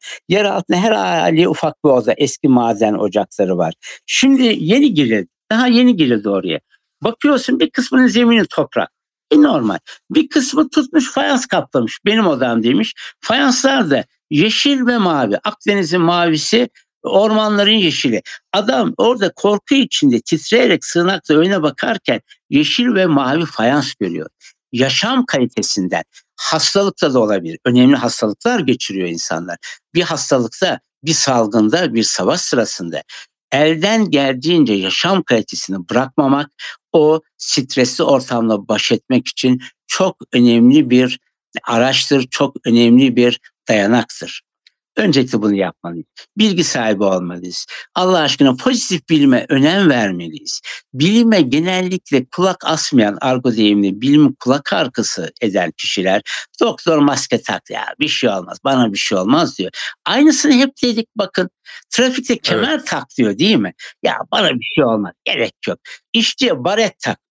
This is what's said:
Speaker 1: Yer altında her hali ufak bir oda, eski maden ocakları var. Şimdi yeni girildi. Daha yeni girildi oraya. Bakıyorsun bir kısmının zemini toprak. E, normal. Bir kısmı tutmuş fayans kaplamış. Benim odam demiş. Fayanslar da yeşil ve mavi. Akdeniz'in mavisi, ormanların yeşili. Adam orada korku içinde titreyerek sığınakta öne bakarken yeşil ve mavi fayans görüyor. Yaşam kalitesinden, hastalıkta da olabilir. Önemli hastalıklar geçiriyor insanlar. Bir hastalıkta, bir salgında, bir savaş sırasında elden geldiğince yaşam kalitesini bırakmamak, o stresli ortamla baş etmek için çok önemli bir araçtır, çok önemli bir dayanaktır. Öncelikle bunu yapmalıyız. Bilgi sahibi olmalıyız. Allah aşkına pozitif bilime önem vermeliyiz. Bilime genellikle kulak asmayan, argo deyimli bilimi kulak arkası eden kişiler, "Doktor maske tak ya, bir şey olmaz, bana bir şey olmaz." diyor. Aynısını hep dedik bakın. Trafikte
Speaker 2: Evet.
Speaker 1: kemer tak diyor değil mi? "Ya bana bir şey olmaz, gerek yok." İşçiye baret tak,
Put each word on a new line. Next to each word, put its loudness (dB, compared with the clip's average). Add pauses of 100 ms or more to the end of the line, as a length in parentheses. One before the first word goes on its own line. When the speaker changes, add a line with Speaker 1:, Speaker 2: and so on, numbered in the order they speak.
(300)
Speaker 1:
Yer 0
altında -2
her 2
hali 0
ufak -4 (100)
bir 4
oda, 2
eski -2
maden 2
ocakları -2
var. -2 (320)
Şimdi 2 (160)
yeni 2
girildi. 0 (240)
Daha 0
yeni 4
girildi 0
oraya. -2 (440)
Bakıyorsun 0
bir 2
kısmının 0
zemini 2
toprak. -4 (420)
E, 6
normal. 2 (320)
Bir 0
kısmı 0
tutmuş 0
fayans -2
kaplamış. -2
Benim 2
odam 0
demiş. 0 (280)
Fayanslar 0
da 0 (260)
yeşil 0
ve 0
mavi. 0
Akdeniz'in -2
mavisi, 0 (340)
ormanların 2
yeşili. 0 (320)
Adam 0
orada 0
korku 0
içinde 2
titreyerek 0
sığınakta -2
öne 2
bakarken -4 (280)
yeşil 0
ve 2
mavi 0
fayans -2
görüyor. -6 (420)
Yaşam -2
kalitesinden, -4 (360)
hastalıkta -2
da 2
olabilir. -2
Önemli 6
hastalıklar -2
geçiriyor -4
insanlar. -8 (380)
Bir 0
hastalıkta, -2 (240)
bir -2
salgında, 0
bir 0
savaş -2
sırasında -4 (480)
elden 0
geldiğince 2
yaşam -2
kalitesini -4
bırakmamak, 0 (440)
o 4 (160)
stresli -2
ortamla 0
baş -2
etmek -2
için -2 (260)
çok -2 (180)
önemli 4
bir 2 (440)
araçtır, 0
çok -2 (100)
önemli 4
bir 2 (300)
dayanaktır. -2 (560)
Öncelikle 0
bunu 0
yapmalıyız. -6 (320)
Bilgi 2
sahibi -2
olmalıyız. -4 (300)
Allah 2
aşkına 2
pozitif -4
bilime 4
önem 2
vermeliyiz. -4 (320)
Bilime 4
genellikle -2
kulak -2
asmayan, 0
argo -2
deyimli 2
bilimi 4
kulak -2
arkası -4 (100)
eden -2
kişiler, -2 (400)
"Doktor 0
maske 0
tak -8
ya, -8 (140)
bir -2
şey -2
olmaz, -6
bana 2
bir -8
şey -2
olmaz." 0
diyor. -6 (340)
Aynısını 4
hep 2 (120)
dedik -2
bakın. -4 (400)
Trafikte -2
Speaker 2:
Evet. -8
Speaker 1:
kemer -2
tak -6 (120)
diyor 0
değil 2
mi? -2 (300)
"Ya -2 (140)
bana 0
bir -6 (100)
şey 4
olmaz, -2 (120)
gerek -4 (140)
yok." -8 (340)
İşçiye -2
baret -2
tak, -6 (120)